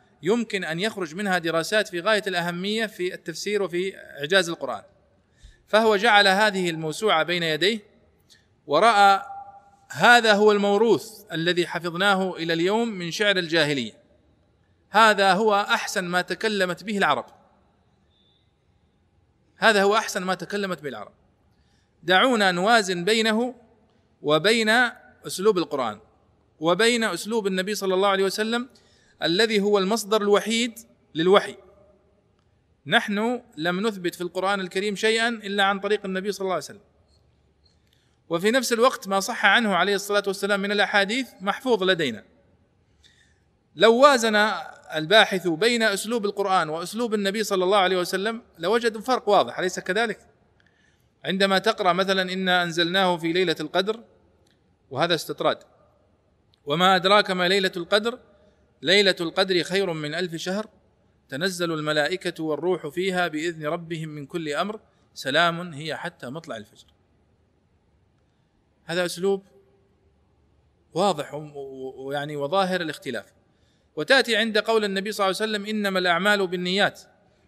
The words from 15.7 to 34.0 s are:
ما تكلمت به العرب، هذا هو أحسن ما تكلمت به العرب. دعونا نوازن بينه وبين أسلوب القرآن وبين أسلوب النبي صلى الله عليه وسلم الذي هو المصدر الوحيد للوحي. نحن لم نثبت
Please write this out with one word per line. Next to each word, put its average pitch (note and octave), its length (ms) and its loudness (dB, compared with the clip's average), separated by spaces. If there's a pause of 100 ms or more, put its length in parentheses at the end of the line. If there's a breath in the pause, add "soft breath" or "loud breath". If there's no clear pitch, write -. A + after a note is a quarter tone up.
ما F3+ 180 -2
تكلمت F#3 640 -4
به G#3 140 -6
العرب، D3 280 0 (2250)
هذا G#3 260 4
هو G3+ 140 4
أحسن G#3+ 260 -4
ما F#3 120 -2
تكلمت F#3 480 -6
به C#3+ 60 -10
العرب. G#2+ 240 -14 (920)
دعونا G3 500 4
نوازن F#3 520 2
بينه A3+ 500 0 (680)
وبين G3+ 460 2 (580)
أسلوب F#3 320 0
القرآن C3 420 -4 (600)
وبين A3 440 2
أسلوب G3 420 -4
النبي F#3+ 280 -2
صلى F#3+ 200 -2
الله G3 140 2
عليه F#3+ 160 2
وسلم A3 440 -2 (540 soft breath)
الذي G3+ 380 2
هو G#3 180 2
المصدر G#3 440 0
الوحيد G#3+ 560 0 (360)
للوحي. E3+ 420 4 (1300)
نحن A3+ 560 -2 (140)
لم F3+ 300 -2
نثبت F3+ 280 -6